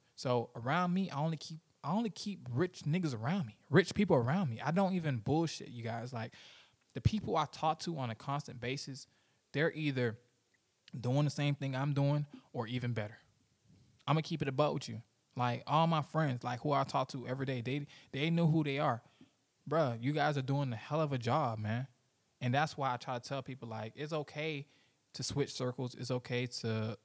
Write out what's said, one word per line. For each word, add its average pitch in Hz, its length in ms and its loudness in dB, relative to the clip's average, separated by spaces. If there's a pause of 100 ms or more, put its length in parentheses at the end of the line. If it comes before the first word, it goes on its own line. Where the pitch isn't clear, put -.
(160)
So 120 400 0
around 170 360 0
me, 190 160 0
I 139 120 -4
only 160 160 0
keep, 156 240 -12 (240)
I 147 80 -2
only 220 180 0
keep 170 400 -8
rich 165 320 0
niggas 151 320 0
around 131 320 0
me, 104 100 -10 (140)
rich 190 240 6
people 190 220 6
around 135 340 4
me. 110 100 -4
I 139 120 0
don't 190 220 4
even 156 240 0
bullshit 151 500 0
you 120 160 -10
guys. 117 280 -4
Like, 113 220 -6 (600)
the - 60 -8
people - 360 2
I 151 100 2
talk 160 340 0
to 170 160 -6
on 127 140 -2
a 110 60 -4
constant 139 420 -6
basis, 131 480 -6 (460)
they're 156 180 4
either 131 480 0 (800)
doing 127 260 2
the 143 60 2
same 143 240 0
thing 135 220 -4
I'm 139 180 0
doing 143 320 4 (260)
or 117 140 -2
even 123 260 -2
better. 107 260 -4 (880)
I'ma 151 180 4
keep 151 200 -2
it 143 60 -2
a 131 40 0
buck 147 220 2
with 135 140 -4
you. 113 120 -8 (360)
Like, 120 320 0
all 160 180 4
my 160 160 4
friends, 139 400 0
like, 123 200 -4
who 147 100 0
I 139 100 4
talk 135 280 -2
to 123 180 -8
every 131 180 -2
day, 131 140 -2
they, 139 260 -4 (240)
they 147 200 0
know 165 180 4
who 156 160 4
they 139 160 -2
are. 131 200 2 (680)
Bruh, 135 340 2
you 139 100 0
guys 147 240 2
are 131 60 0
doing 135 300 0
a 110 40 -4
hell 147 240 -2
of 147 120 0
a 127 60 0
job, 123 420 0
man. 113 260 -2 (540)
And 123 120 0
that's 151 240 2
why 135 160 0
I 123 40 -2
try 123 200 -4
to 120 40 -6
tell 135 240 -6
people, 127 240 -10
like, 110 260 -8
it's 151 180 -8
okay 151 540 -4 (460)
to 131 120 -8
switch - 280 0
circles. 127 440 -4
It's 127 160 -4
okay 123 340 -2
to 110 580 -2